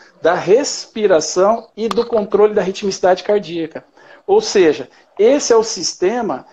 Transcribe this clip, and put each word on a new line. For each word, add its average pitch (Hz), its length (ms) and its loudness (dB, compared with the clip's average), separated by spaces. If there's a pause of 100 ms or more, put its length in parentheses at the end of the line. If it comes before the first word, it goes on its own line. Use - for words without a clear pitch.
(220)
da 160 120 0
respiração 196 1400 0
e 220 120 -4
do 226 180 -2
controle 214 480 2
da 208 80 0
ritmicidade 190 640 -2
cardíaca. 170 600 -4 (440)
Ou 208 140 4
seja, 156 480 2 (280)
esse 240 360 2
é - 20 6
o 220 80 4
sistema 185 880 -4